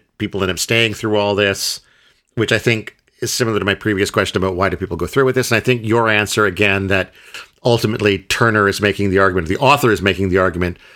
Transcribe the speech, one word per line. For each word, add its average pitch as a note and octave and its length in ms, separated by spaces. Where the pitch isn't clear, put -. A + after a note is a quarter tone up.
people G2+ 220
end G2 100
up - 80
staying A2+ 340
through G#2+ 240
all G#2 180
this? G2 460
Which A2 180
I A2 60
think A2+ 360
is A#2 140
similar A2+ 260
to F#2+ 60
my G2 100
previous G2 340
question G2+ 320
about F#2 140
why F#2 140
do F2 80
people F2+ 180
go F2 120
through C3+ 180
with B2+ 100
this. B2+ 160
And A#2 60
I - 20
think A#2 260
your A2+ 220
answer, G#2 380
again, G2 420
that F#2 240
ultimately G#2+ 540
Turner G#2+ 500
is F#2+ 100
making G2+ 300
the F#2+ 100
argument, F#2 300
the G2 80
author C3+ 340
is F#2 100
making F#2+ 280
the F2+ 80
argument, F2+ 400